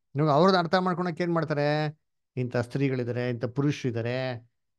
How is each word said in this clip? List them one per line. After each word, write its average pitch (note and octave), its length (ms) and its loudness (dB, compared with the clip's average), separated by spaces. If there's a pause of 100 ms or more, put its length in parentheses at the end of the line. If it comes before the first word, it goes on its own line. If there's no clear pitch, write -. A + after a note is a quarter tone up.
(160)
ನೀವು D3+ 140 2
ಅವ್ರದ್ದು F3+ 300 6
ಅರ್ಥ E3+ 160 0
ಮಾಡ್ಕೊಳಕ್ F3+ 460 0
ಏನ್ E3+ 120 0
ಮಾಡ್ತಾರೆ? D3+ 680 0 (360)
ಇಂಥ B2 220 -2
ಸ್ತ್ರೀಗಳಿದ್ದಾರೆ, B2 720 -2
ಇಂಥ A#2+ 160 -4
ಪುರುಷರಿದ್ದಾರೆ. B2 1040 -4 (300)